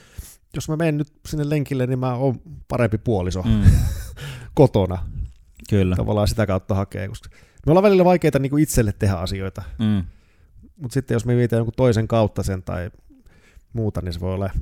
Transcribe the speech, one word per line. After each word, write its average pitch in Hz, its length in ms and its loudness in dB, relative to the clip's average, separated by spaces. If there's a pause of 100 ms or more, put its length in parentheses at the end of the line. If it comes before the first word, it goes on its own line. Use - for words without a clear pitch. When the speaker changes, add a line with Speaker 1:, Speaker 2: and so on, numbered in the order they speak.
(560)
Speaker 1:
jos - 140 -8
mä 156 60 -4
menen 156 220 0
nyt 151 160 -6 (140)
sinne 147 220 -4
lenkille, 135 380 -2
niin 127 120 -2
mä 127 160 -2
oon 127 260 -2 (260)
parempi 117 300 0
puoliso 92 460 -2
Speaker 2:
Mm. 107 200 0 (480)
Speaker 1:
<laughs> - 420 -14
kotona. 95 440 4 (720)
Speaker 2:
Kyllä. 95 260 2
Speaker 1:
Tavallaan 107 320 0
sitä 110 180 0
kautta 95 300 -2
hakee, 98 320 -6
koska - 220 -16 (360)
me 139 60 4
ollaan 185 120 6
välillä 190 220 6
vaikeita 165 340 4
niinku 135 180 0
itselle 123 420 2
tehdä 98 140 2
asioita. 95 500 -6 (160)
Speaker 2:
Mm. 104 240 0 (760)
Speaker 1:
Mut 123 100 -8
sitten 131 240 -2
jos 113 100 -2
me 123 100 2
mietitään 120 240 2
jonkun 117 180 -4
toisen 113 300 2
kautta 107 360 0
sen 95 200 -4
tai 87 280 -8 (840)
muuta, 107 280 -4
niin 90 120 -6
se 85 60 -10
voi 92 140 -4
olla 95 160 -4 (120)